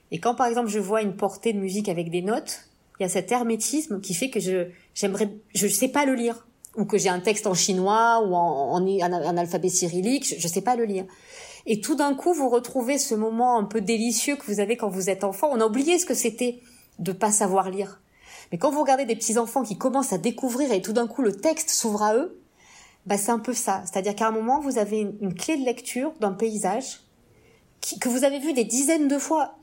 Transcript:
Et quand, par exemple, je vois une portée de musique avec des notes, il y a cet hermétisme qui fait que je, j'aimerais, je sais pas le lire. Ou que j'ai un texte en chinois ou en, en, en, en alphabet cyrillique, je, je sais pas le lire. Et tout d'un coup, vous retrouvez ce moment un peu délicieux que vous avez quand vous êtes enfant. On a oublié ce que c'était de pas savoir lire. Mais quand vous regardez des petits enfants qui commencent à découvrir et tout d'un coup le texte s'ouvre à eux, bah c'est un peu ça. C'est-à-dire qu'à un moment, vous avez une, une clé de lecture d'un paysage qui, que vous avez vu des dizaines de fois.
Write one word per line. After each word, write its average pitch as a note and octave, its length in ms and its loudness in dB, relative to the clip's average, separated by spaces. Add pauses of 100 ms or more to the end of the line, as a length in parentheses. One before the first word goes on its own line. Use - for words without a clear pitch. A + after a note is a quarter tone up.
(120)
Et E3 80 -6
quand, A#3+ 160 0
par B3 120 2
exemple, A#3 220 0
je G#3 100 -2
vois G#3 220 0
une G3+ 140 -2
portée G#3 360 -2
de G#3 80 -2
musique G3 300 -4
avec E3+ 200 -2
des F3 120 -2
notes, A#3 440 -4 (340)
il F#3+ 40 -2
y - 20 0
a F3+ 40 -2
cet F3+ 220 -2
hermétisme A#3 720 -2
qui F3+ 120 -6
fait C4 160 -2
que A3+ 100 -4
je, F3+ 280 0 (260)
j'aimerais, G3+ 360 -2 (240)
je G3+ 140 0
sais C4 220 0
pas C#4+ 160 2
le C4+ 80 2
lire. A#3 320 -2 (320)
Ou G#3 80 0
que G#3 120 2
j'ai F#3 120 2
un F3+ 100 0
texte G#3 280 0
en F#3 80 2
chinois G#3+ 680 4
ou F3+ 100 2
en, D3 400 2
en, F#3 120 2
en, F3+ 240 2
en E3+ 260 0
alphabet F3 320 0
cyrillique, F3+ 580 0
je, E3+ 120 -4
je E3 80 -2
sais E3+ 140 -2
pas B3 140 0
le A#3 100 0
lire. F#3+ 180 -2 (640)
Et G#3+ 160 0
tout D4+ 140 0
d'un C#4+ 180 2
coup, F4 200 0
vous C#4 140 0
retrouvez B3 500 0
ce A#3 180 -2
moment A3+ 440 2
un G3+ 60 0
peu G#3+ 160 -2
délicieux A#3 540 0
que C#4 100 -10
vous G#3 140 -2
avez G#3+ 180 0
quand A3 100 -2
vous F#3 220 -2
êtes F#3+ 140 -2
enfant. G3+ 280 0
On A#3+ 80 0
a A3 60 4
oublié C#4 340 4
ce - 60 -2
que B3+ 80 -2
c'était A#3+ 480 -2 (380)
de E3+ 120 -4
pas G#3 200 0
savoir F#3+ 380 2
lire. G3 320 -6 (500)
Mais F3 60 -4
quand C#4 120 2
vous D4 120 2
regardez C4+ 240 4
des A3+ 100 0
petits A3 220 -2
enfants A#3 260 0
qui G3+ 140 -6
commencent C4 360 0
à F3+ 60 0
découvrir A#3+ 520 0
et F#3+ 100 2
tout G#3+ 120 -4
d'un A#3 140 2
coup B3 140 -6
le G3+ 140 2
texte D#4+ 360 0
s'ouvre G#3 320 0
à G#3+ 120 4
eux, D#4 240 -2 (640)
bah G3+ 120 0
c'est G#3 140 0
un A3+ 80 0
peu A#3+ 140 -4
ça. G3 320 -2
C'est-à-dire G3+ 300 -2
qu'à A3 120 2
un A3 40 2
moment, A3+ 280 0
vous C4+ 180 -2
avez G#3 220 0
une, G#3 220 -4
une F#3+ 120 -2
clé D#4 240 -2
de C4 80 -2
lecture B3 540 -4
d'un G3+ 140 0
paysage G#3+ 680 -2 (800)
qui, - 160 -8
que B3 120 -2
vous B3 140 2
avez C#4 160 2
vu D4 140 -2
des B3 100 2
dizaines C#4 440 2
de C#4+ 100 2
fois. D4 460 0